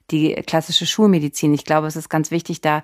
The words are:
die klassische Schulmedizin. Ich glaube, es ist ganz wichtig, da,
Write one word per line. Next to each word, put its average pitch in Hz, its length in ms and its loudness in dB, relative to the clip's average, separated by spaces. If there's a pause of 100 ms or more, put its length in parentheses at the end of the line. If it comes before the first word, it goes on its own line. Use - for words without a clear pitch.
(120)
die 156 220 2 (120)
klassische 165 400 -2
Schulmedizin. 156 680 2
Ich 143 120 -2
glaube, 156 220 2
es 156 80 -8
ist 160 140 -12
ganz 156 220 -2
wichtig, 170 300 -4
da, 151 220 0